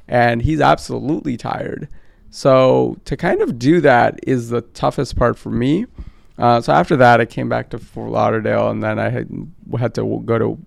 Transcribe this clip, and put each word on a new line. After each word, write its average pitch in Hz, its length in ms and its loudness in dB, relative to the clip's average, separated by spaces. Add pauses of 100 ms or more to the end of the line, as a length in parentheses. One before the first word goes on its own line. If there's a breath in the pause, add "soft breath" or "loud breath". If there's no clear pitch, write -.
and 120 340 2
he's 147 180 0
absolutely 135 760 -2
tired. - 520 -8 (400 soft breath)
So 131 760 2
to - 120 -6
kind 269 240 0
of 269 180 -2
do 151 240 4
that 120 440 4
is 120 220 -2
the 117 140 -4
toughest - 540 -4
part 117 220 0
for - 120 -12
me. 135 360 0 (520 loud breath)
Uh, 120 220 2
so 143 120 -2
after 160 240 2
that, 120 240 6
I 117 60 0
came 123 220 -8
back 120 220 -4
to 120 80 -10
Fort 113 320 -12
Lauderdale, 110 580 0
and 110 140 -4
then 107 160 -4
I 107 120 -4
had, 117 180 -6 (500)
had 117 160 -4
to 113 60 -4
w-, 110 220 -4
go 113 160 -2
to, 110 280 -2